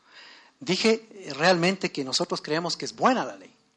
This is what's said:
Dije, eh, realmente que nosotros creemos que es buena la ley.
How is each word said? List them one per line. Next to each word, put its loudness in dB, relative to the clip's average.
Dije, 0
eh, -14
realmente 2
que -6
nosotros -4
creemos -4
que -8
es -12
buena 2
la -10
ley. -20